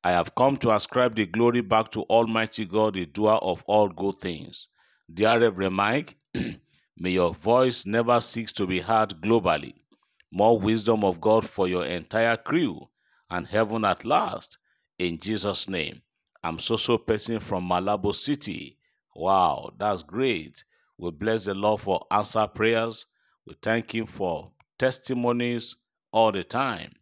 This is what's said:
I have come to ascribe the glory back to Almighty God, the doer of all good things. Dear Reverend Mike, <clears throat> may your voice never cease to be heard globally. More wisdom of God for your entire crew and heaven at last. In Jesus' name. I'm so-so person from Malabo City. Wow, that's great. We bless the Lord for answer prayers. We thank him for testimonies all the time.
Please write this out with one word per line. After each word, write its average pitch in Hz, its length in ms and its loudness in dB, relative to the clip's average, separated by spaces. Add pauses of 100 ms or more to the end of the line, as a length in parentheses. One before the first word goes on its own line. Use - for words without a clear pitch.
I 90 100 2
have 87 220 0
come 135 240 2
to 113 140 2
ascribe 117 440 0
the 107 100 0
glory 117 360 2
back 110 300 2
to 110 100 -6
Almighty 113 640 0
God, 104 300 2
the 92 120 -4
doer 107 360 2
of 90 240 -4
all 107 220 2
good 92 320 -4
things. 87 480 -10 (440)
Dear 110 280 4
Reverend 95 340 2
Mike, 107 500 -2
<clears throat> - 720 -10
may 90 140 -4
your 87 240 2
voice 123 520 2
never 117 340 2
cease - 320 -6
to 101 140 -2
be 92 140 -2
heard 101 400 0
globally. 87 540 0 (580)
More 107 260 4
wisdom 107 460 2
of 90 160 0
God 110 280 2
for 95 180 -2
your 90 180 -2
entire 110 520 0
crew 143 520 -4 (420)
and 87 160 -6
heaven 107 380 0
at 95 200 0
last. - 540 -2 (400)
In 85 200 -4
Jesus' 98 500 -4
name. 90 340 -6 (420)
I'm 82 160 -6
so-so 113 380 0
person 110 420 -2
from 92 280 -4
Malabo 98 460 0
City. - 640 -6 (380)
Wow, 87 600 2
that's 98 280 -2
great. 104 600 -4 (340)
We 87 120 -6
bless 104 340 -2
the 101 100 -4
Lord 104 260 0
for 92 320 -4
answer 104 340 0
prayers. 113 600 -2 (380)
We - 160 -20
thank 113 320 -2
him 113 140 -4
for 85 460 -6 (260)
testimonies 120 960 -2 (380)
all 110 180 6
the 98 140 -4
time. 113 580 -4